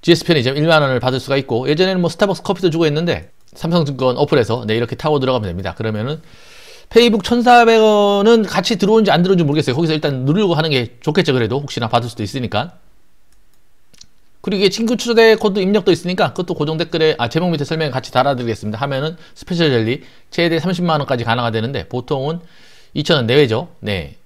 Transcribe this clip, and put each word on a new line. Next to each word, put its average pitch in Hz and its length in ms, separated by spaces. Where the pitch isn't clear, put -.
지에스 170 240
편의점 135 300
일만 156 260
원을 131 200
받을 127 180
수가 135 180
있고, 131 320
예전에는 185 300
뭐, 170 100
스타벅스 196 340
커피도 190 260
주고 165 160
했는데 147 440
삼성증권 139 640
어플에서, 127 480
네, 107 100
이렇게 117 200
타고 151 240
들어가면 127 300
됩니다. 92 260
그러면은 110 460
페이북 233 340
천사백 240 560
원은 208 640
같이 196 340
들어온지 208 340
안 160 100
들어온지 180 220
모르겠어요. 147 320
거기서 160 180
일단 143 320
누르고 175 300
하는 156 160
게 123 300
좋겠죠. 156 320
그래도 123 260
혹시나 123 280
받을 120 220
수도 110 140
있으니까. 120 500
그리고 190 200
이게 175 80
친구 226 280
초대 226 380
코드 208 240
입력도 196 320
있으니까 175 380
그것도 175 260
고정 156 220
댓글에, 160 420
아, 117 100
제목 175 220
밑에 147 140
설명에 160 260
같이 - 200
달아드리겠습니다. 120 680
하면은 143 380
스페셜 170 340
젤리 117 320
최대 165 280
삼십만 170 420
원까지 127 240
가능하되는데 113 640
보통은 135 500
이천 151 240
원 117 100
내외죠. 131 400
네. 92 340